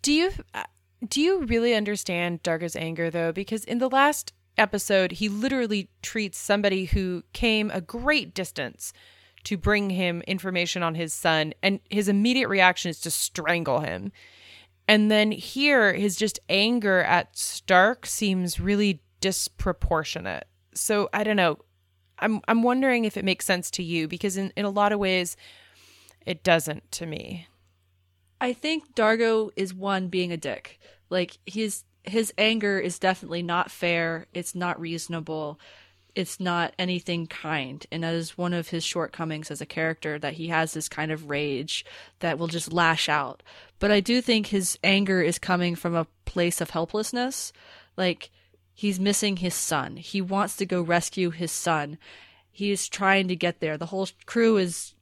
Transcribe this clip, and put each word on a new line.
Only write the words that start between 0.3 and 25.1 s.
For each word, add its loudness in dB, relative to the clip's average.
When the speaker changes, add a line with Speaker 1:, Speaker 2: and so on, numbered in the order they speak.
Speaker 1:
uh, -8
do 0
you 4
really 2
understand -2
Dargo's -2
anger, -2
though? 0
Because -4
in -4
the 2
last 2
episode, 2
he -2
literally -2
treats -6
somebody 2
who 0
came 2
a -4
great 0
distance -8
to -2
bring 2
him 0
information -2
on 0
his -4
son, 0
and 0
his 0
immediate 4
reaction 4
is -6
to -4
strangle 0
him. -4
And 6
then 4
here, 4
his 0
just -2
anger 2
at 2
Stark 4
seems -2
really 2
disproportionate. -2
So, 0
I 0
don't 2
know. 2
I'm, 0
I'm 4
wondering 2
if -2
it -4
makes 0
sense -2
to -6
you, -2
because -4
in, -4
in -2
a 0
lot 2
of 0
ways, 0